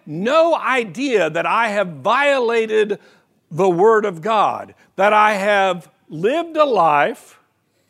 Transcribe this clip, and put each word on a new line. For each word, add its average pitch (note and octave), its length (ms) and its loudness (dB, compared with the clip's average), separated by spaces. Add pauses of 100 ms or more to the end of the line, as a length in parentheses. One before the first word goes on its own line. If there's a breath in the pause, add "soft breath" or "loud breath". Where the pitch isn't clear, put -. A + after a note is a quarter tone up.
no C#4 500 0
idea A3+ 760 -2
that E3 160 -4
I A3 220 0
have G3+ 200 -2
violated A3 1080 0 (520 soft breath)
the F3+ 200 0
Word G#3 340 2
of F3+ 160 -6
God, C#3+ 540 -2 (220 soft breath)
that G3+ 160 2
I G#3+ 200 4
have F#3+ 580 -2 (180)
lived D4 480 -4
a D4+ 80 4
life F3 760 0 (520)